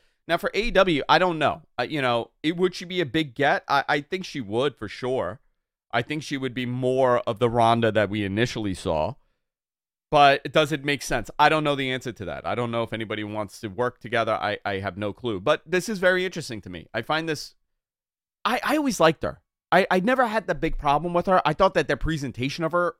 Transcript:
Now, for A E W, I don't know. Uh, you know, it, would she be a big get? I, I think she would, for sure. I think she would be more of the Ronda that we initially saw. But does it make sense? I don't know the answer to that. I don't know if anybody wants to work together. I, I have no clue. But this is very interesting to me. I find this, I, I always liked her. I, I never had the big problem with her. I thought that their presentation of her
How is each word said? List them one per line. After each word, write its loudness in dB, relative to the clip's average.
Now, 0
for -4
A 0
E -2
W, 4
I 6
don't 2
know. 0
Uh, -2
you -4
know, 0
it, 0
would 0
she -12
be -4
a 0
big -4
get? 2
I, 2
I 2
think -8
she -10
would, -2
for -12
sure. -4
I 0
think -6
she -6
would -4
be -4
more 2
of -4
the 2
Ronda 4
that 2
we -2
initially -2
saw. -2
But 6
does 4
it -4
make -2
sense? -4
I 8
don't 4
know 2
the -4
answer -6
to -12
that. -8
I -2
don't -2
know -2
if -8
anybody -6
wants -8
to -8
work -4
together. -2
I, -2
I -2
have -6
no -4
clue. -6
But 0
this -2
is -4
very 2
interesting -8
to -16
me. -12
I -4
find -4
this, -8
I, 0
I 0
always -2
liked 4
her. -6
I, 6
I 2
never 2
had -4
the -2
big -2
problem 0
with 0
her. 4
I 0
thought 4
that 0
their 0
presentation -4
of -2
her 0